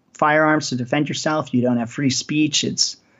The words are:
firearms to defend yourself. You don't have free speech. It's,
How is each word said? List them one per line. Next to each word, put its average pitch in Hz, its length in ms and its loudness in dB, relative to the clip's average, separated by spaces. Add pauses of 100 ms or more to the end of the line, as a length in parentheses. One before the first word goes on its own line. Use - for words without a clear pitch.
(140)
firearms 156 560 2
to 131 60 -4
defend 143 340 -2
yourself. 156 440 -4
You 123 80 2
don't 120 160 2
have 117 120 -4
free 139 200 -2
speech. 151 540 0
It's, - 340 -2 (220)